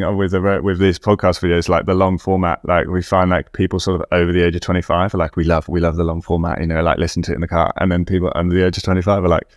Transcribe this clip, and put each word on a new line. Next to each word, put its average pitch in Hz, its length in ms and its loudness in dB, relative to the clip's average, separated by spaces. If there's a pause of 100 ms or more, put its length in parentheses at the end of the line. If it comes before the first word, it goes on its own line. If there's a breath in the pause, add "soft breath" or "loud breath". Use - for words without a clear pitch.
(180)
with 95 140 0
the, 95 300 0
with 92 160 -2
these 95 220 2
podcast 98 400 0
videos, 87 300 0
like, 85 160 2
the 95 80 0
long 92 240 2
format. 92 480 -2
Like, 85 220 0
we 90 140 -2
find, 92 280 2
like, 90 240 -2
people 92 260 -2
sort 90 220 -2
of - 100 -8
over 87 220 2
the 87 100 4
age 85 120 2
of 87 60 -6
twenty-five 90 540 0
are - 20 -2
like, 82 200 -2
"We 82 80 0
love, 80 240 0
we 87 100 -2
love 82 160 0
the 85 80 0
long 82 180 -2
format," 85 380 -2
you 82 80 -4
know, 80 160 0
like, 82 140 0
listen 85 260 -2
to - 80 -6
it - 40 -4
in - 40 -4
the 82 80 -4
car. 85 300 0
And 92 160 0
then 87 100 0
people 90 320 0
under 87 180 0
the 92 120 4
age 90 100 0
of - 80 -8
twenty-five 92 400 0
are 87 60 2
like, 82 280 0